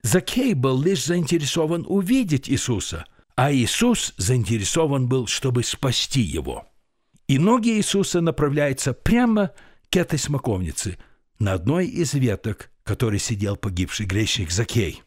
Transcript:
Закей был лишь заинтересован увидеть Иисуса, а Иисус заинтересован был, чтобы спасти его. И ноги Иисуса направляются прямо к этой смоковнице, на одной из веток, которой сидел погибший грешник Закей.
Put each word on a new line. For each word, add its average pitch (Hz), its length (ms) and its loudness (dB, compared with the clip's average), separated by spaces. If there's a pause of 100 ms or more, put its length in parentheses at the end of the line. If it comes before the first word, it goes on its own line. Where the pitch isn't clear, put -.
Закей 226 520 2
был 131 260 2
лишь 175 240 0
заинтересован 165 800 0
увидеть 190 600 0
Иисуса, 101 560 -2 (300)
а 143 180 2
Иисус 170 640 2
заинтересован 123 920 0
был, 127 200 0
чтобы 123 360 0
спасти - 580 -2
его. 73 440 -4 (640)
И 135 100 4
ноги 220 320 4
Иисуса 202 520 0
направляются 147 720 0
прямо 226 580 2 (400)
к - 40 0
этой 170 220 2
смоковнице, 95 800 -4 (400)
на 101 160 0
одной 135 340 0
из 165 260 -4
веток, 113 580 -2 (120)
которой 110 360 -2
сидел 101 360 -4
погибший 95 500 -4
грешник 98 460 -2
Закей. 98 560 -2